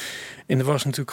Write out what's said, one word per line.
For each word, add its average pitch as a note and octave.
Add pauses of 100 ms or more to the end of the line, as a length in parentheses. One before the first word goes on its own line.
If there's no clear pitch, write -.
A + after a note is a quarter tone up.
(460)
En C3+
er C3
was C#3
natuurlijk C#3